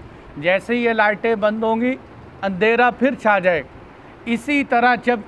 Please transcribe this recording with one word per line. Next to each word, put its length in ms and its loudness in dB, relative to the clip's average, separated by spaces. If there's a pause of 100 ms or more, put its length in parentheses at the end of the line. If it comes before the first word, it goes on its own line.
(380)
जैसे 360 0
ही 120 0
ये 60 2
लाइटें 480 0
बंद 240 0
होंगी, 340 0 (460)
अंधेरा 460 2
फिर 240 0
छा 240 2
जाएगा। 360 -2 (520)
इसी 400 -2
तरह 320 2
जब 300 -2